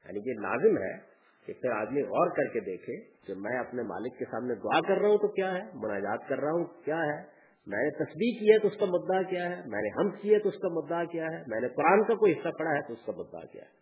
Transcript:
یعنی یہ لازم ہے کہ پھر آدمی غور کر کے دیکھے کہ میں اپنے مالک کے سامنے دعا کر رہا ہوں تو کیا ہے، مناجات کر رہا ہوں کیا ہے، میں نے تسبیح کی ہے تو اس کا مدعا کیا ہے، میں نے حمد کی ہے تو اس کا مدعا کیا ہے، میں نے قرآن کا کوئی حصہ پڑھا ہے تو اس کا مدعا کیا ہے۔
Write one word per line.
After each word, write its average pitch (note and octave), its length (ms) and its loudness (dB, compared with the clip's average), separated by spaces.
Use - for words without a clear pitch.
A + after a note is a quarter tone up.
یعنی G2+ 220 -6
یہ A2+ 120 -4
لازم B2 380 4
ہے F#2+ 160 -4
کہ - 140 -10
پھر B2+ 120 0
آدمی A2+ 380 0
غور D#3+ 260 2
کر D3 160 0
کے A#2 140 -2
دیکھے G2 300 -8
کہ G2 80 -8
میں A#2+ 140 -2
اپنے A#2+ 300 -6
مالک G#2 300 -8
کے B2 120 -6
سامنے A#2+ 240 -4
دعا A#2+ 240 2
کر F#3 120 2
رہا G3+ 80 4
ہوں G#3 140 6
تو G3+ 120 0
کیا F#3+ 200 -2
ہے، F#3 80 -4
مناجات G#2 460 -2
کر C3+ 160 -2
رہا D#3 140 0
ہوں E3+ 60 0
کیا D#3 220 -2
ہے، D3 100 -2
میں G2+ 180 -2
نے D3+ 120 2
تسبیح F#3+ 420 -2
کی G#3 140 6
ہے G#3+ 60 10
تو G#3 100 4
اس G3 120 -2
کا G#3 80 2
مدعا F3+ 420 2
کیا F3 200 -2
ہے، F3+ 60 -4
میں G#2 120 -2
نے G#2+ 120 0
حمد F3 260 0
کی G#3 140 6
ہے G#3 60 6
تو G#3 80 0
اس E3+ 140 -4
کا F#3 120 -2
مدعا E3 380 -2
کیا D#3+ 200 -4
ہے، E3 80 -8
میں A2 80 -2
نے A#2+ 80 -2
قرآن F#3 300 6
کا A3+ 120 4
کوئی G3+ 120 6
حصہ D3+ 260 -2
پڑھا D#3+ 180 0
ہے D3+ 120 0
تو A#2+ 40 -10
اس - 140 -12
کا - 100 -6
مدعا E2+ 360 -12
کیا G1+ 120 -18
ہے۔ - 180 -20